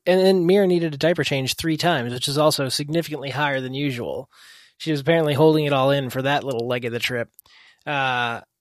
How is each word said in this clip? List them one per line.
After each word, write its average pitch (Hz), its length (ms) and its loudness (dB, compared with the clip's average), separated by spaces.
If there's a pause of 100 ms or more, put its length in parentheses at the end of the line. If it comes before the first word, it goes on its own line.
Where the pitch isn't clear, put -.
and 185 140 4
then 185 260 4
Mira 190 220 4
needed 170 260 0
a 139 40 -8
diaper 156 260 0
change 135 320 -2
three 160 220 -2
times, 139 340 0
which 123 160 -6
is 143 100 -4
also 147 300 2
significantly 147 600 -4
higher 135 320 -2
than 127 120 -8
usual. 123 560 -6 (480)
She 160 140 -4
was 147 80 -2
apparently 151 360 2
holding 156 280 6
it 143 80 0
all 135 200 2
in 139 180 0
for 131 140 -4
that 139 200 0
little 120 240 -4
leg 123 160 -4
of 117 80 -6
the 117 80 -6
trip. 117 300 -4 (560)
Uh, 127 560 -2 (200)